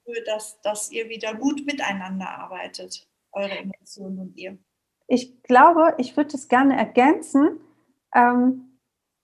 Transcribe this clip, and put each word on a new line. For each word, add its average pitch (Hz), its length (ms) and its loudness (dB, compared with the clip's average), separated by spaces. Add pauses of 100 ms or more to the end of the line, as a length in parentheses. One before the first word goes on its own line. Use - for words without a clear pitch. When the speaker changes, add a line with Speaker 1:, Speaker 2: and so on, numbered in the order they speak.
Speaker 1:
dafür, 233 200 -10
dass, 214 380 -10
dass 208 280 -6
ihr 226 180 -8
wieder 220 260 -10
gut 277 300 -4
miteinander 190 640 -8
arbeitet, 185 800 -14 (240)
eure 196 240 -6
Emotionen 190 640 -12
und 185 180 -14
ihr. 185 220 -14 (480)
Speaker 2:
Ich - 380 -4
glaube, 320 540 6
ich - 180 -8
würde 294 200 -2
es - 120 -14
gerne 262 280 4
ergänzen. 269 840 2 (540)
Ähm, 247 680 2 (440)